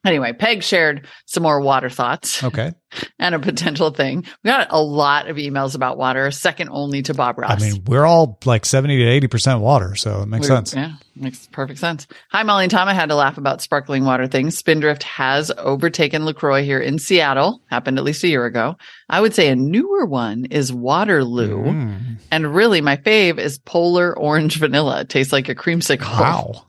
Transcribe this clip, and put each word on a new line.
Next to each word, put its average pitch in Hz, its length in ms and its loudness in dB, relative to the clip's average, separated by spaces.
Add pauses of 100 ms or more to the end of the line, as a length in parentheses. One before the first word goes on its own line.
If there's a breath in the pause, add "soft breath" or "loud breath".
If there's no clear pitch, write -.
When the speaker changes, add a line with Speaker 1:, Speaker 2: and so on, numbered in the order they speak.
Speaker 1:
Anyway, 143 280 2
Peg 208 280 0
shared 151 460 0 (180 loud breath)
some - 180 -4
more 151 160 2
water 135 300 2
thoughts. 127 540 -4
Speaker 2:
Okay. 131 340 -4
Speaker 1:
<laughs> - 60 -20 (360 loud breath)
And 175 160 0
a 160 40 -2
potential 156 520 -2
thing. 135 340 -2 (160 loud breath)
We - 80 -2
got 262 200 0
a 156 120 2
lot 147 460 2
of 156 80 -8
emails 139 400 -4
about 127 220 -2
water, 135 340 0
second 165 400 -4
only 143 300 -4
to 143 120 -4
Bob 123 240 -2
Ross. 104 240 -2
Speaker 2:
I 107 100 0
mean, 98 140 -6
we're 139 200 2
all, 160 400 4
like, 120 200 2
seventy 135 340 2
to 123 40 4
eighty 127 240 4
percent 123 320 0
water, 104 360 2
so 101 260 -4
it 101 60 -4
makes 113 220 -2
Speaker 1:
We're, 135 60 6
Speaker 2:
sense. 123 180 -2
Speaker 1:
yeah, 147 200 -6 (200)
makes 135 340 -10
perfect 139 320 -10
sense. 170 280 -6 (240 loud breath)
Hi, 208 120 0
Molly 202 200 4
and 185 80 0
Tom. 190 160 4
I 196 60 2
had 170 160 0
to 151 60 2
laugh 139 220 2
about 135 240 -2
sparkling 139 440 -2
water 127 220 2
things. 135 300 -2
Spindrift 151 460 0
has 143 540 -2
overtaken 156 680 0
LaCroix 143 400 0
here 139 160 -2
in 135 180 -2
Seattle. 156 720 2
Happened 131 280 -2
at 139 80 -2
least 151 180 -2
a 180 60 2
year 131 160 2
ago. 120 320 -2 (320 loud breath)
I 175 100 0
would 214 140 2
say 160 160 4
a 131 80 2
newer 262 480 0
one 123 400 -4
is 139 260 -2
Waterloo. 123 920 0
Speaker 2:
Mm. 117 500 -4 (160)
Speaker 1:
And 156 240 -2
really, 202 240 4
my 143 160 2
fave 180 440 2
is 139 180 -4
Polar 175 600 0
Orange 151 400 0
Vanilla. 143 460 0
Tastes 135 300 -2
like 135 160 0
a 131 60 -4
creamsicle. 143 640 -2
Speaker 2:
Wow. - 520 0